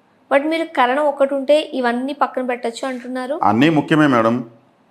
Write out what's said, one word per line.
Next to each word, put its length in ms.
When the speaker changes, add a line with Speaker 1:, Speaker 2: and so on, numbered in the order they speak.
Speaker 1:
But 160
మీరు 160
కరణం 400
ఒకటి 300
ఉంటే 400
ఇవన్నీ 380
పక్కన 340
పెట్టొచ్చు 420
అంటున్నారు. 540
Speaker 2:
అన్నీ 260
ముఖ్యమే 380
మేడం, 440